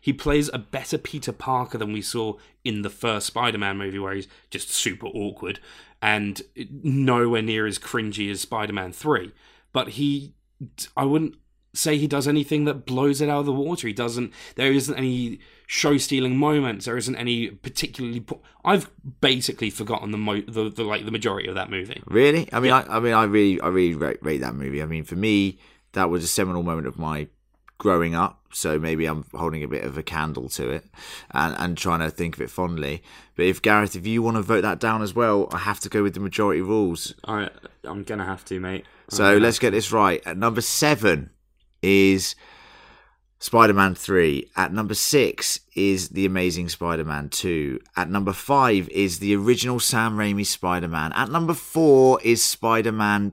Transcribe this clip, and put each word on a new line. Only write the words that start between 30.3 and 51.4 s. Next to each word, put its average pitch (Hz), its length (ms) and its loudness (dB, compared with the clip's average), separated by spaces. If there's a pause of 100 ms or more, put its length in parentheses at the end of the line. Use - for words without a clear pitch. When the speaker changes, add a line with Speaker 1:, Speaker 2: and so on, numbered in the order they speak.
Speaker 2:
to 62 200 -6
it 76 160 -8 (460)
and, 78 260 0
and 85 180 -2
trying 85 240 0
to 80 100 -2
think 85 240 -6
of - 60 -12
it - 100 -6
fondly. 82 520 -6 (340)
But - 80 2
if, 92 160 2
Gareth, 107 340 4
if 90 120 -8
you 113 160 0
wanna 113 180 0
vote 104 220 2
that 95 180 -2
down 113 220 0
as 95 120 -6
well, 107 380 2
I 87 60 -4
have 101 220 -4
to - 100 -8
go 107 120 2
with 101 120 0
the 95 60 -8
majority 98 420 0
rules. 95 520 0 (120)
Speaker 3:
I, 104 240 -4 (340)
I'm 95 200 -10
gonna 104 200 -6
have 95 220 -8
to, 95 120 -6
mate. 92 280 -6 (240)
Speaker 2:
So 101 120 0
Speaker 3:
I'm 101 120 8
gonna 104 100 8
Speaker 2:
let's 117 140 4
Speaker 3:
have - 20 -2
Speaker 2:
get 120 100 4
Speaker 3:
to. 98 60 0
Speaker 2:
this 110 160 -2
right. 98 340 4
At 85 120 -8
number 113 240 0
seven 104 680 2 (520)
is 98 520 6 (1080)
Spider-Man 101 540 6
three. 82 600 2
At 92 160 0
number 107 220 -2
six - 680 2 (140)
is 95 360 2
The 98 160 0
Amazing 90 440 0
Spider-Man 78 580 -4
two. 76 520 -2 (160)
At 85 140 -2
number 98 220 0
five 117 560 2
is 95 320 -2
the 101 160 2
original 120 420 2
Sam 113 380 0
Raimi 104 280 0
Spider-Man. 85 680 -2
At - 180 -2
number 165 240 0